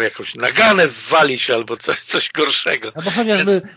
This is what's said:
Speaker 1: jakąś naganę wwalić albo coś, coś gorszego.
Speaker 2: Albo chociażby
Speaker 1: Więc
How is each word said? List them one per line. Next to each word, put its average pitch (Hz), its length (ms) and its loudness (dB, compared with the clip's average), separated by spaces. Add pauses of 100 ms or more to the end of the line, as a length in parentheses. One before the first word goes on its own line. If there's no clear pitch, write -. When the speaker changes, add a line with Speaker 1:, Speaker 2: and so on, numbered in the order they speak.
Speaker 1:
jakąś - 320 -6
naganę 170 520 4
wwalić 139 600 0
albo 117 280 -2
coś, - 220 -4
coś - 320 -4
gorszego. 151 640 -2
Speaker 2:
Albo 170 160 -6
chociażby 202 400 0
Speaker 1:
Więc 180 120 2 (140)